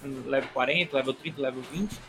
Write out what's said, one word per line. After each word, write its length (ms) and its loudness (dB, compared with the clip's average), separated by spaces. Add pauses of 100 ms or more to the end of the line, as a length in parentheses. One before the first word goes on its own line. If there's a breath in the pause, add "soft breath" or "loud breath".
(260)
level 280 2
quarenta, 440 4
level 160 4
trinta, 280 -8
level 200 -2 (100)
vinte, 260 -2 (120)